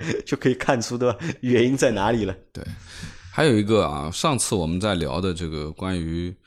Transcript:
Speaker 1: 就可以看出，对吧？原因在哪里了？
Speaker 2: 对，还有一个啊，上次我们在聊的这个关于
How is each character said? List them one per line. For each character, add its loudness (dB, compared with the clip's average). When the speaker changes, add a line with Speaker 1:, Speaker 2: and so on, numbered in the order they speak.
Speaker 1:
就 -4
可 2
以 4
看 0
出， -4
对 2
吧？ -4
原 4
因 2
在 2
哪 0
里 0
了？ -2
Speaker 2:
对， -14
还 2
有 6
一 6
个 4
啊， -2
上 0
次 -2
我 2
们 0
在 0
聊 -2
的 0
这 -6
个 -6
关 -4
于 -4